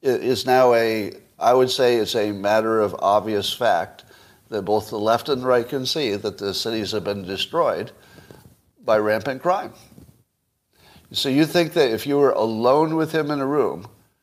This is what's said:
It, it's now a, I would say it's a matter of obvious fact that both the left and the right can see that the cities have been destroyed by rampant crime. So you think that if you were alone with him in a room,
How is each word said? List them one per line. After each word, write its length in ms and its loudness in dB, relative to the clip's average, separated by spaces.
It, 220 0
it's 220 -2
now 280 6
a, 380 0
I 160 4
would 160 4
say 260 2
it's 200 -2
a 160 -2
matter 480 0
of 180 0
obvious 540 0
fact 520 -2
that 140 -4
both 280 -2
the 80 -6
left 300 0
and 140 -2
the 40 -4
right 220 2
can 180 -6
see 300 -2
that 220 -6
the 160 -6
cities 380 -4
have 120 -4
been 180 -6
destroyed 680 -4
by 160 2
rampant 440 -2
crime. 300 0
So 160 -4
you 180 4
think 280 0
that 160 4
if 160 -4
you 100 0
were 160 4
alone 640 0
with 160 -2
him 180 -2
in 100 -4
a 60 -4
room, 420 -2